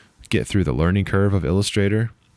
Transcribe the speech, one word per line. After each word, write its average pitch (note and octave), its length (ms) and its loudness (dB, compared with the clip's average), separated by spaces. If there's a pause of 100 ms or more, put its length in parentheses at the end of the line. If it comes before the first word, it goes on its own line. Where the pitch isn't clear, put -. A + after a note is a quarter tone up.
(300)
get - 160 -2
through G2 180 0
the D2 80 0
learning F2 340 0
curve G2 280 0
of F2 100 0
Illustrator, G2+ 680 0 (240)